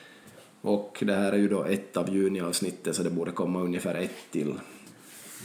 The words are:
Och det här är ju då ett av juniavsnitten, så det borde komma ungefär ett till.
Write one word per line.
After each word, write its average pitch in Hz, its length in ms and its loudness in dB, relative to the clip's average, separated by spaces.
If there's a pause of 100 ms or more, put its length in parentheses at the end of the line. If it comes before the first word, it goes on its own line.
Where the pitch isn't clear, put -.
(600)
Och 104 460 0
det 101 80 2
här 98 180 2
är 101 40 4
ju 101 120 6
då 95 160 2
ett 98 320 0
av 95 180 0
juniavsnitten, 92 800 0
så 90 80 0
det 87 80 0
borde 85 200 -2
komma 87 300 0
ungefär 87 340 0
ett - 360 -6
till. 73 240 0 (920)